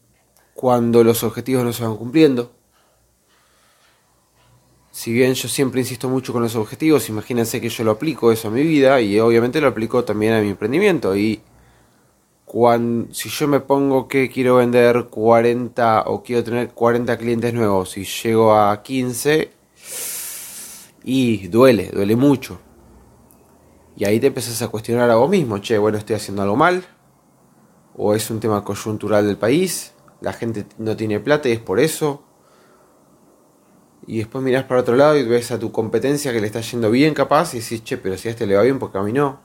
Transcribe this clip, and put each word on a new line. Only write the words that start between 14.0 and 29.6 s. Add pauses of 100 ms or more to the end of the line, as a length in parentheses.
que
quiero
vender
cuarenta
o
quiero
tener
cuarenta
clientes
nuevos
y
llego
a
quince, (1500)
y
duele,
duele
mucho. (1400)
Y
ahí
te
empezás
a
cuestionar
a
vos
mismo,
Che,
bueno,
estoy
haciendo
algo
mal, (1120)
o
es
un
tema
coyuntural
del
país, (280)